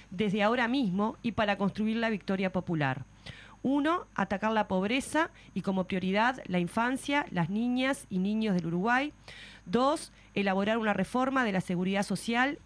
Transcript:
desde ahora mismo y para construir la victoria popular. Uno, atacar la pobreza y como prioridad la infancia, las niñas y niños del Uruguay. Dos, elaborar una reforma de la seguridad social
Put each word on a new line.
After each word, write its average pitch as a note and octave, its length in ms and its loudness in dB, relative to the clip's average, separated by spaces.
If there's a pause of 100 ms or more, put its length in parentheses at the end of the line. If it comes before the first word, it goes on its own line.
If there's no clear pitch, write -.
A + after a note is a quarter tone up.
(120)
desde G3+ 320 0
ahora A#3 240 4
mismo A3 560 0
y A#3 80 0
para G3+ 260 0
construir G#3 380 0
la A3+ 140 0
victoria F#3+ 420 -2
popular. D3 540 -2 (580)
Uno, C#4+ 420 2 (100)
atacar G3+ 360 0
la G#3+ 160 2
pobreza A#3 640 0 (240)
y G3 60 -2
como F#3+ 240 0
prioridad G3 600 0
la F3+ 140 0
infancia, B3+ 720 0
las E3+ 180 0
niñas B3 600 0
y F#3 100 -2
niños G#3+ 340 0
del F3 140 0
Uruguay. A#3 440 0 (540)
Dos, B3+ 460 0 (240)
elaborar G3+ 420 2
una A3 160 0
reforma B3+ 500 0
de G#3+ 100 0
la F3+ 80 0
seguridad F#3+ 420 0
social A#3 640 0